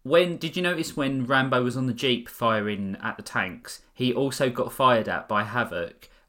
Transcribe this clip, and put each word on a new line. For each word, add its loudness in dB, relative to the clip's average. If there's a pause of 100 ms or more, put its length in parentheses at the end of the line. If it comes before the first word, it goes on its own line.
when 4
did -6
you 0
notice -2
when 0
Rambo 4
was -2
on 0
the 0
Jeep 0
firing 0
at -4
the -10
tanks, -6 (140)
he 0
also 0
got -4
fired 4
at -4
by 2
Havoc, -4 (200)